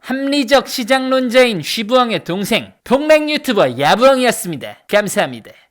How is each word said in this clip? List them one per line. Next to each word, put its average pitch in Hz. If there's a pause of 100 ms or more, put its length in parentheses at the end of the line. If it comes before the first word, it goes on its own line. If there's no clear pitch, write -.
합리적 269
시장론자인 254
쉬부엉의 226
동생, 185 (120)
폭락 302
유튜버 202
야부엉이었습니다. 185 (100)
감사합니다. 175 (200)